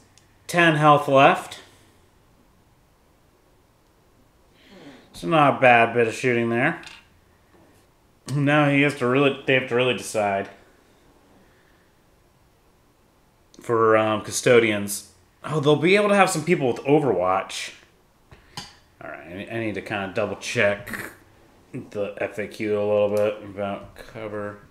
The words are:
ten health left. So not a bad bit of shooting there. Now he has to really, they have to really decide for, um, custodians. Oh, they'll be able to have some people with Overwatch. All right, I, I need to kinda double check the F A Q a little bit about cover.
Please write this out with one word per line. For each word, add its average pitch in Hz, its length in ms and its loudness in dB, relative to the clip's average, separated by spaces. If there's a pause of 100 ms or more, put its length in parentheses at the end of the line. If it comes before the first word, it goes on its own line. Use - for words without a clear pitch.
(460)
ten 170 300 2
health 147 320 4
left. 139 540 4 (3500)
So - 140 -12
not 147 300 4
a - 20 -12
bad 120 360 6
bit 120 120 2
of 107 60 -4
shooting 117 380 -2
there. 139 280 -2 (1600)
Now 147 340 2
he 139 140 4
has 143 140 2
to 123 100 -2
really, 135 400 2
they 135 80 4
have 127 140 0
to 117 60 -2
really 123 220 2
decide 101 500 -2 (3000)
for, 113 380 2
um, 110 240 0
custodians. 107 880 0 (320)
Oh, 156 160 -4
they'll 147 160 4
be 160 200 2
able 208 140 2
to 202 60 2
have 190 140 4
some 156 160 -6
people 156 220 0
with 113 160 -4
Overwatch. 98 920 0 (1300)
All - 60 -16
right, 78 400 -16
I, 113 60 -12
I 117 40 -6
need 110 140 -6
to 92 80 -6
kinda 98 320 -8
double 101 220 -4
check - 760 -4 (800)
the 101 260 -6
F 104 220 -8
A 101 80 -8
Q 104 320 -4
a - 0 -
little 104 300 2
bit 104 340 -2
about 98 520 -10
cover. 104 640 -12 (120)